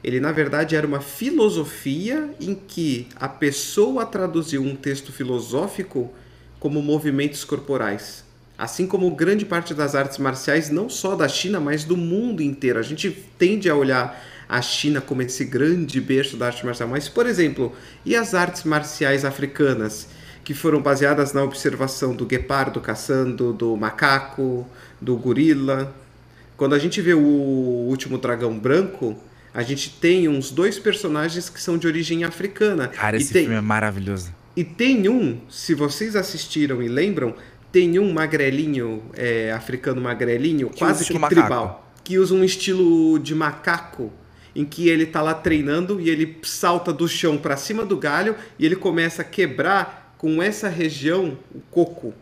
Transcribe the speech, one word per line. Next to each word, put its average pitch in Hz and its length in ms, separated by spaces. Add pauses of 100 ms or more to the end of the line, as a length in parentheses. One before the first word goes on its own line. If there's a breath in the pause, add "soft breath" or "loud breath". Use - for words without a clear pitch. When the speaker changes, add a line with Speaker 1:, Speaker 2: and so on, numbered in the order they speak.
Speaker 1:
ele, 127 160
na 151 120
verdade, 151 440
era 151 100
uma 139 160
filosofia 214 1300 (100)
em 180 140
que 143 640
a 131 120
pessoa 214 760
traduziu 165 560
um 135 140
texto 139 360
filosófico 127 1000 (460 loud breath)
como 147 200
movimentos 147 640
corporais. 120 800 (320)
Assim 175 300
como 185 300
grande 202 320
parte 170 260
das 143 220
artes 139 240
marciais, 143 500
não 190 220
só 190 240
da 156 120
China, 185 320
mas 151 240
do 175 140
mundo 180 460
inteiro. 135 340
A 113 60
gente 156 260 (300)
tende 190 280
a 151 80
olhar 131 480 (240 loud breath)
a 123 140
China 147 400
como 127 220
esse 123 200
grande 135 560
berço 131 380
da 120 80
arte 120 180
marcial, 120 240
mas, 143 220
por 240 160
exemplo, 151 500 (300 loud breath)
e 226 100
as 208 200
artes 175 280
marciais 143 600
africanas, 135 840 (360 loud breath)
que 139 100
foram 147 300
baseadas 143 500
na 139 100
observação 135 720
do 117 120
guepardo 135 520
caçando, 127 720
do 113 240
macaco, 127 920 (340 loud breath)
do 123 160
gorila? 135 720 (640 soft breath)
Quando 139 200
a 143 40
gente 180 220
vê 170 140
o 156 40
Último 131 1000
Dragão 120 360
Branco, 127 640 (360 loud breath)
a 120 100
gente 135 260
tem 170 380
uns 135 240
dois 185 260
personagens 170 720
que - 120
são 170 160
de 165 100
origem 165 380
africana. 190 640
Speaker 2:
Cara, 107 260
Speaker 1:
E 113 60
Speaker 2:
esse 139 100
Speaker 1:
tem 175 120
Speaker 2:
filme 117 140
é 107 40
maravilhoso. 98 720 (180)
Speaker 1:
E 175 120
tem 240 420
um, 185 320 (100)
se - 240
vocês 147 400
assistiram 147 720
e 117 60
lembram, 139 440 (380 loud breath)
tem 180 260
um 196 140
magrelinho, 143 880 (120)
é, 113 400
africano 127 480
magrelinho, 120 680
Speaker 2:
Que - 100
Speaker 1:
quase 170 240
Speaker 2:
usa - 20
Speaker 1:
que - 80
Speaker 2:
estilo 151 160
Speaker 1:
tribal, 135 360
Speaker 2:
macaco. - 180 (200)
Speaker 1:
que 185 160
usa 185 140
um 190 100
estilo 170 720
de 143 160
macaco, 156 800 (420 soft breath)
em 147 120
que 160 240
ele 160 160
tá 160 160
lá 156 120
treinando 160 680
e 165 80
ele 156 340
salta 180 480
do 160 160
chão 160 300
pra 143 180
cima 214 300
do 190 100
galho 160 400 (240 loud breath)
e 151 60
ele 170 100
começa 165 460
a 156 40
quebrar 170 920
com 160 260
essa 208 240
região 160 720 (160)
o - 80 (100)
coco 156 500